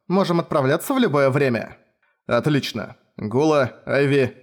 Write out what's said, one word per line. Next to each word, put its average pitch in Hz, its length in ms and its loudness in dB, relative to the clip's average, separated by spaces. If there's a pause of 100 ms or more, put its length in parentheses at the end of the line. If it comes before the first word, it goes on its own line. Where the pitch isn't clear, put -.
Можем 175 320 0
отправляться 151 540 0
в 262 40 0
любое 143 320 2
время». 127 460 -2 (500)
«Отлично. 120 720 -2 (220)
Гула, 135 680 0
Айви, 135 580 2